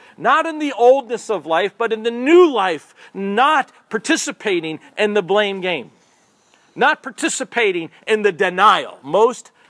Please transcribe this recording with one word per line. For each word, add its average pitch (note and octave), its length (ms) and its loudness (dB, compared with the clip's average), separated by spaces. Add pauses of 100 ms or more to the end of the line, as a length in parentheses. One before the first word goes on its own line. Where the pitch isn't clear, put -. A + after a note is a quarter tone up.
(180)
Not D4 260 0
in D#4 140 -8
the C#4+ 160 -4
oldness A#3+ 560 2
of D#3+ 160 -4
life, F3 320 0
but A3+ 140 -4
in A3 100 -4
the A#3 80 -4
new D4+ 400 4
life, F#3+ 440 -4 (200)
not G#3+ 580 0 (160)
participating F#3+ 920 -4 (200)
in G#3 160 0
the G#3 80 2
blame G3 380 0
game. E3 300 -6 (840)
Not C#4 280 0
participating A3 880 -4 (160)
in G#3+ 160 0
the G3+ 100 2
denial. F3+ 680 2
Most G3+ 480 0 (200)